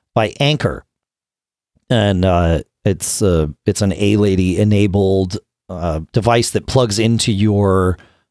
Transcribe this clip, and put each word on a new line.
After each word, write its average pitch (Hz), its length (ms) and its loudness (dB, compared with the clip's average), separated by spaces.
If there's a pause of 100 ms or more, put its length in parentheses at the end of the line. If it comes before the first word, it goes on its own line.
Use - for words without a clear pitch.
(140)
by 110 260 0
Anker. 139 440 -2 (1040)
And, 101 340 2
uh, 87 380 2 (220)
it's, - 360 -4
uh, 85 280 2 (160)
it's 104 180 -2
an 98 140 0
A-Lady 98 640 0
enabled, 98 800 2 (300)
uh, 82 340 -6 (100)
device 117 380 0
that - 180 -4
plugs 117 320 0
into 113 320 0
your, 95 680 0 (320)